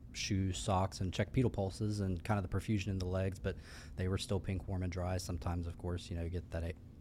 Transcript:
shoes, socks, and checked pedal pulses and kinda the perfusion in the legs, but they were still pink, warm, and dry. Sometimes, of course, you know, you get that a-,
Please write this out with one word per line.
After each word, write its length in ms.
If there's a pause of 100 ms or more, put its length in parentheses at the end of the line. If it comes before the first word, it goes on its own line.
(120)
shoes, 440
socks, 440
and 120
checked 220
pedal 160
pulses 500
and 240
kinda 180
the 60
perfusion 400
in 100
the 80
legs, 320
but 180 (400)
they 120
were 100
still 220
pink, 260
warm, 160
and 80
dry. 280
Sometimes, 480
of 120
course, 320
you 60
know, 60
you 80
get 200
that 120
a-, 100 (280)